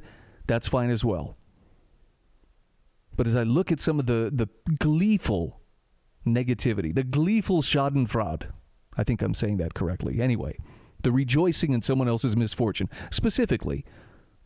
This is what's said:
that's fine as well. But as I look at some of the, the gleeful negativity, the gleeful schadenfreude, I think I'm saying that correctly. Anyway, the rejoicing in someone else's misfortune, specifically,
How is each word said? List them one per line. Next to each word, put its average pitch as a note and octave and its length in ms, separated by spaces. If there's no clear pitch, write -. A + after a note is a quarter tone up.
that's A#2 220
fine B2 220
as A2+ 140
well. F#2 340
But A#2 100
as A#2 80
I A#2+ 80
look C3 300
at D3 80
some D3+ 180
of C3+ 80
the, A2+ 260
the A#2+ 160
gleeful D#3 840
negativity, A2+ 680
the C3 100
gleeful E3+ 580
schadenfreude, B2+ 880
I G#2 100
think A#2+ 180
I'm G#2+ 120
saying G#2 220
that D#2+ 160
correctly. F2+ 480
Anyway, A2+ 380
the B2 100
rejoicing C#3+ 600
in A#2+ 80
someone C3 280
else's A2+ 280
misfortune, G#2+ 540
specifically, - 760